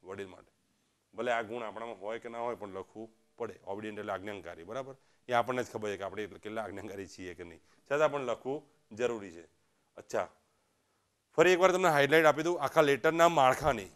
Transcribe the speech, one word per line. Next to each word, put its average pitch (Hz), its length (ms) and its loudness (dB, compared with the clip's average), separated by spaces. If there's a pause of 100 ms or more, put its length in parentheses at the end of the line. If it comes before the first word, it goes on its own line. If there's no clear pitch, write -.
વડીલ 98 240 -10
માટે. - 240 -20 (600)
ભલે 117 180 -4
આ 117 100 0
ગુણ 117 220 -8
આપણામાં 107 360 -12
હોય 110 200 -10
કે 117 100 -14
ના 117 100 -12
હોય 117 160 -6
પણ 101 140 -14
લખવું 98 400 -14 (280)
પડે. 107 300 -10
ઓબિડિયન્ટ 104 320 -10
એટલે 104 120 -8
આજ્ઞાકારી, 92 520 -10
બરાબર? 131 320 -12 (340)
એ 123 40 -2
આપણને 120 300 0
જ - 80 -10
ખબર 107 180 -6
છે 101 80 -6
કે 92 60 -8
આપણે 98 200 -8
એટલે 95 160 -14
કેટલા 110 240 -10
આજ્ઞાકારી 98 440 -12
છીએ 90 260 -14
કે 87 100 -16
નહીં. 82 160 -18 (320)
છતાં 147 200 2
પણ 143 100 -6
લખવું 131 420 -6 (280)
જરૂરી 110 400 -4
છે. 82 120 -18 (540)
અચ્છા, 98 300 -4 (1080)
ફરી 170 160 6
એકવાર 185 200 6
તમને 180 180 4
હાઇલાઇટ 151 360 6
આપી 147 180 6
દઉં 165 200 -2
આખા 151 180 4
લેટરના 160 480 6
માળખાની. 135 680 2